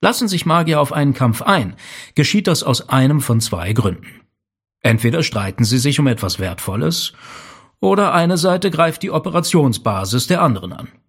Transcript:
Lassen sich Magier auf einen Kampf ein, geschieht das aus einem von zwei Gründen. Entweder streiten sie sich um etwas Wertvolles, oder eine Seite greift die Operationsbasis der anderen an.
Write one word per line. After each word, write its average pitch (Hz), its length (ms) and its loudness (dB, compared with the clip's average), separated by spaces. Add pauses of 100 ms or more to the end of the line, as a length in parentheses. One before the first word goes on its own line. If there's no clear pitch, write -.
Lassen 240 260 0
sich 185 200 -2
Magier 160 340 2
auf 143 120 0
einen 143 220 2
Kampf 117 280 0
ein, 135 320 0 (400)
geschieht 202 320 2
das 180 160 0
aus - 260 -2
einem 135 320 4
von 117 200 0
zwei 92 320 -4
Gründen. - 500 -4 (580)
Entweder 117 420 2
streiten 101 420 -2
sie 117 140 2
sich 139 220 0
um 143 60 4
etwas 113 320 -2
Wertvolles, 92 720 -4 (680)
oder 196 320 2
eine 175 260 2
Seite 185 320 0
greift 165 320 0
die 190 80 -6
Operationsbasis 127 1160 0
der - 160 0
anderen 98 300 -2
an. - 160 -16 (200)